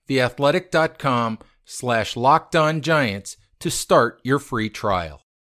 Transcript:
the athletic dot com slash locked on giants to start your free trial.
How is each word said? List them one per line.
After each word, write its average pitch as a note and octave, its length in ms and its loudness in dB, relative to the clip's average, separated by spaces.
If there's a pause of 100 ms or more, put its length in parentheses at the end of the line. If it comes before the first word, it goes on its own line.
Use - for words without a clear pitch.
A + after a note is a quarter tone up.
the C3 140 0
athletic C#3 500 0
dot D#3+ 260 0
com A#2 400 -2 (280)
slash A#2 500 -2
locked C3+ 400 2
on D#3 260 2
giants B2+ 540 -2 (240)
to E3+ 100 -6
start C3+ 540 2
your C3+ 160 0
free A2 300 -6
trial. F2 560 -4 (300)